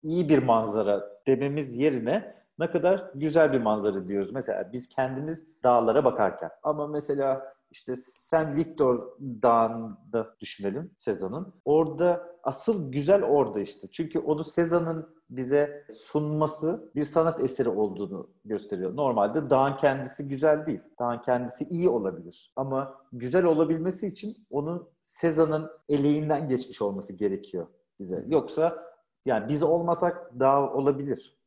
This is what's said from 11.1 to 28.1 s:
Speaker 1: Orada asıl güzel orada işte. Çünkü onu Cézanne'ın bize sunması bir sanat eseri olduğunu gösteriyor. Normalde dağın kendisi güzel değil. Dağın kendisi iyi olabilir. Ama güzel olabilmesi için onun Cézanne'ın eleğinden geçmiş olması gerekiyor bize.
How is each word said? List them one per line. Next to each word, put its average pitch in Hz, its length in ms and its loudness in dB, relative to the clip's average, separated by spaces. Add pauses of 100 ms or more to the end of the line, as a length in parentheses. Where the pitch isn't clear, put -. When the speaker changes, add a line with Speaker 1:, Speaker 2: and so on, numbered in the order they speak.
Speaker 1:
Orada 160 640 2 (140)
asıl 143 500 -2
güzel 160 320 4
orada 117 360 2
işte. - 300 -10
Çünkü 160 280 -4
onu 151 220 0
Cézanne'ın 165 680 -2 (220)
bize 139 600 0
sunması 151 1040 -2
bir 147 100 -2
sanat 160 360 0
eseri 127 280 0
olduğunu 95 640 -4 (140)
gösteriyor. 98 520 -6
Normalde 127 540 0
dağın 135 260 4
kendisi 135 520 -2
güzel 151 380 2
değil. 143 140 -6 (180)
Dağın 120 200 -4
kendisi 123 460 -2
iyi 175 240 0
olabilir. 90 680 -4
Ama 135 380 -4 (180)
güzel 127 320 0
olabilmesi 165 640 2
için 208 440 -10
onun 160 380 -6 (140)
Cézanne'ın 156 680 0 (180)
eleğinden 147 600 2
geçmiş 127 340 -4
olması 98 340 -4
gerekiyor 95 500 -4 (320)
bize. 101 180 -6